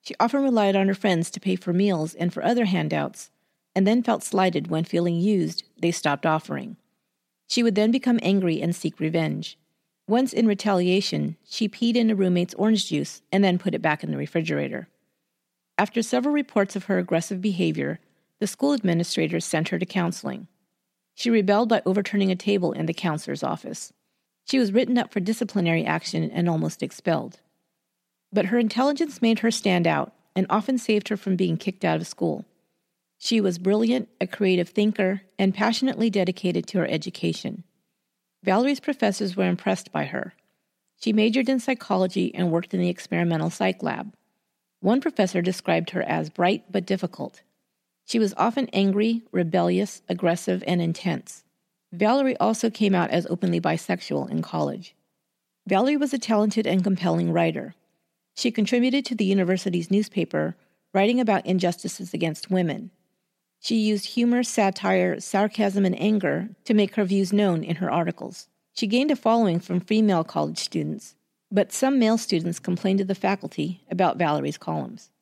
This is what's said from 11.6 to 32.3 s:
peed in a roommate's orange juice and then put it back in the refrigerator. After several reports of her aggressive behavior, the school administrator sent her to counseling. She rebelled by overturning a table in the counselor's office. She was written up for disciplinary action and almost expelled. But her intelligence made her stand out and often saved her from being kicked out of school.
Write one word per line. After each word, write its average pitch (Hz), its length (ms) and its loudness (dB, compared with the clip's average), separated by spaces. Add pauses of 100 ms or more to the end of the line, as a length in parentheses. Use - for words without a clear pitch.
peed 233 260 0
in 233 140 4
a 214 60 2
roommate's 180 400 2
orange 214 320 2
juice 147 340 -4 (100)
and 196 120 4
then 180 160 4
put 175 160 -2
it - 60 -4
back 151 220 0
in 156 60 -8
the 143 80 -4
refrigerator. 147 720 -4 (880)
After 208 240 0
several 254 320 0
reports 220 420 0
of 190 100 -6
her 190 120 0
aggressive 180 420 -2
behavior, 170 600 -2 (400)
the 208 80 -2
school - 240 -2
administrator 175 680 0
sent 165 300 -2
her 175 100 -4
to 180 60 -2
counseling. - 600 -6 (680)
She - 140 -4
rebelled 214 400 4
by 220 160 2
overturning 196 460 0
a 185 40 0
table 185 360 0
in 165 140 -4
the 165 80 -2
counselor's 151 500 -4
office. - 480 -8 (540)
She 269 140 0
was 208 120 2
written 240 260 2
up - 140 -2
for 208 80 -2
disciplinary 180 640 0
action 160 480 -2
and 175 160 0
almost 160 340 -2
expelled. 165 580 -4 (920)
But 196 160 2
her 233 120 2
intelligence 277 640 0
made 226 180 2
her 226 120 0
stand 180 360 2
out 147 260 0 (220)
and 185 140 2
often 220 280 0
saved 214 300 0
her 208 100 -2
from 190 180 -2
being 170 220 0
kicked - 260 -6
out 160 160 2
of 165 80 -8
school. - 380 -4 (720)